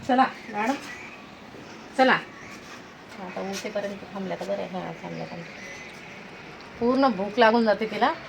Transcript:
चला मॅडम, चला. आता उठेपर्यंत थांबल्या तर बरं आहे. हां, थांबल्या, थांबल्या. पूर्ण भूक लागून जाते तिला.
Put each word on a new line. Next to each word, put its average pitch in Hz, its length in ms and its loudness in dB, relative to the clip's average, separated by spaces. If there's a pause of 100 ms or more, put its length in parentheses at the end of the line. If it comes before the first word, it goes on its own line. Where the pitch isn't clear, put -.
चला 254 180 8 (240)
मॅडम, 214 240 0 (1200)
चला. 262 160 8 (1040)
आता 185 220 -6
उठेपर्यंत 202 560 -4 (160)
थांबल्या 185 260 -4
तर 180 60 -4
बरं 202 160 -2
आहे. 170 80 -6
हां, 175 220 -6 (120)
थांबल्या, 165 220 -6
थांबल्या. 170 280 -12 (1300)
पूर्ण 262 280 6
भूक 202 320 2
लागून 226 260 8
जाते 214 200 4
तिला. 214 280 2 (160)